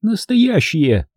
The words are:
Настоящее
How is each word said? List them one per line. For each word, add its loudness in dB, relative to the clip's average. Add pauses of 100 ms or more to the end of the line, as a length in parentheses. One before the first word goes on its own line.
Настоящее 0